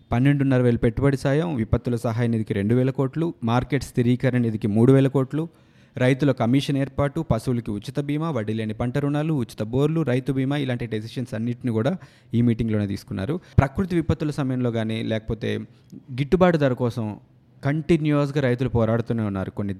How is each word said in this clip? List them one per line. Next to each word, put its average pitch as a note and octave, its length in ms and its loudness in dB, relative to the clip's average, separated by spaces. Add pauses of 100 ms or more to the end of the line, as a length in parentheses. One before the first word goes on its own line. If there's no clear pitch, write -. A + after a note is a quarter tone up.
(120)
పన్నెండున్నర C3+ 500 4
వేల A#2+ 160 4
పెట్టుబడి C3 400 2
సాయం, D3+ 380 0
విపత్తుల A#2 400 0
సహాయ A#2 320 0
నిధికి A2+ 260 0
రెండు G#2+ 220 2
వేల B2+ 140 4
కోట్లు, C#3 440 -2 (100)
మార్కెట్ B2 400 0
స్థిరీకరణ B2 540 0
నిధికి A#2 300 0
మూడు A2+ 260 6
వేల C3+ 140 6
కోట్లు, C#3 420 -2 (480)
రైతుల C3+ 340 2
కమిషన్ C3+ 460 2
ఏర్పాటు, C#3 440 -2
పశువులకి A#2 500 -2
ఉచిత G#2+ 280 -8
బీమా, D3+ 320 -2
వడ్డీ A2 220 -2
లేని A2 200 -4
పంట B2 240 -2
రుణాలు, D3+ 360 0
ఉచిత A#2 300 -4
బోర్లు, C#3+ 380 2
రైతు C3 300 0
బీమా, C3+ 260 0
ఇలాంటి B2 280 -4
డెసిషన్స్ A2 480 -6
అన్నిటిని A#2+ 380 -4
కూడా A#2+ 260 0 (360)
ఈ A#2 80 4
మీటింగ్లోనే A2+ 460 2
తీసుకున్నారు. G2+ 520 -6 (180)
ప్రకృతి F3 380 -4
విపత్తుల D#3 360 -4
సమయంలో B2+ 400 -4
కానీ, A2+ 320 -4
లేకపోతే A2 560 -6 (360)
గిట్టుబాటు E3 640 0
ధర C#3 160 2
కోసం A2+ 460 -4 (460)
కంటిన్యూయస్గా D3 760 0
రైతులు B2 280 0
పోరాడుతూనే A2+ 540 0
ఉన్నారు G2 280 -4
కొన్ని G2+ 280 -4